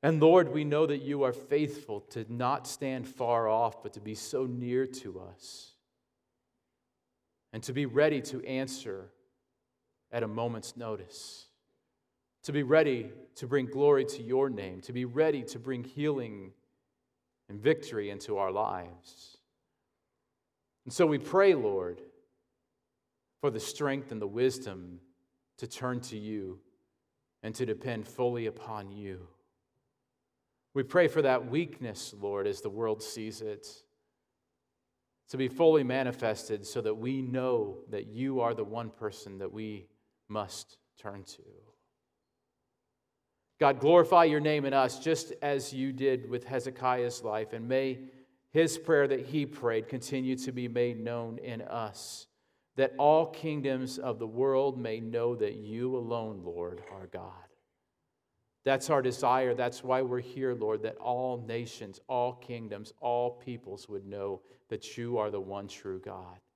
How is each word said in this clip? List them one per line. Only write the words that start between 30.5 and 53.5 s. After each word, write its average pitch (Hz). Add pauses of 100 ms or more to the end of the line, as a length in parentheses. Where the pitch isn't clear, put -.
We 139
pray 170
for 156
that 127
weakness, 127
Lord, 101
as 98
the 107
world 107
sees 110
it, 107 (1600)
to 143
be 131
fully 156
manifested 123
so -
that 107
we 127
know 123 (120)
that 107
you 127
are 117
the 110
one 110
person 101
that 95
we 107 (420)
must 104 (220)
turn 101
to. - (2250)
God, 139
glorify 170
your 151
name 151
in 135
us 131
just -
as 139
you 135
did 131
with 123
Hezekiah's 127
life, 110
and 117
may 131 (500)
his 160
prayer 147
that 131
he 143
prayed 113
continue 131
to 131
be 123
made 120
known 117
in 117
us, - (500)
that 135
all 156
kingdoms 135